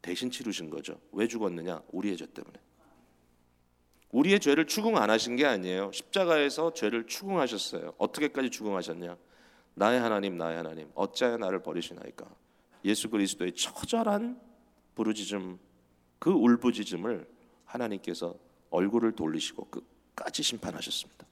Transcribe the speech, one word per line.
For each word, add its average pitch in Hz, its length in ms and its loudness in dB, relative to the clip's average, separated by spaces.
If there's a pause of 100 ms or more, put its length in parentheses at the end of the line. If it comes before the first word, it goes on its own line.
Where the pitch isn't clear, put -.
대신 123 280 -4
치르신 104 400 -6
거죠. - 300 -10 (120)
왜 107 160 0
죽었느냐? 90 540 -4 (100)
우리의 101 260 -4
죄 80 80 -10
때문에. - 280 -18 (1600)
우리의 185 280 6
죄를 151 280 6
추궁 214 300 2
안 107 120 6
하신 113 260 4
게 139 100 4
아니에요. 95 480 0
십자가에서 160 800 2
죄를 120 340 0
추궁하셨어요. 117 920 -2
어떻게까지 139 520 0
추궁하셨냐? 87 680 -6 (580)
"나의 113 240 4
하나님, 101 380 0
나의 82 200 -2
하나님, 80 380 -10
어찌하여 117 420 0
나를 95 240 -2
버리시나이까?" - 640 -8 (580)
예수 107 260 2
그리스도의 95 440 0
처절한 226 880 -2 (560)
부르짖음, 101 640 -4 (600)
그 170 120 2
울부짖음을 117 960 2 (380)
하나님께서 98 720 -6 (340)
얼굴을 110 460 2
돌리시고 78 500 -4
끝까지 - 800 -10
심판하셨습니다. - 880 -6